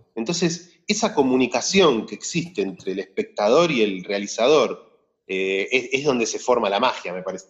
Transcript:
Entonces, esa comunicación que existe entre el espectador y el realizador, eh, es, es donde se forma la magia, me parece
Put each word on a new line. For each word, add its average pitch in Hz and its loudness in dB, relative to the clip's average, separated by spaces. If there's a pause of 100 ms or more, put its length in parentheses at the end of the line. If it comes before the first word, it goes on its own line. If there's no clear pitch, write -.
(160)
Entonces, 165 -4
esa 208 -2
comunicación 131 2
que - -14
existe - -6
entre 95 -6
el 95 -6
espectador 113 0
y 120 0
el 95 -2
realizador, 104 0 (420)
eh, 95 -2
es, 123 0
es 135 -2
donde 123 0
se - -4
forma 117 0
la 98 0
magia, 113 -2
me 90 -8
parece 92 -10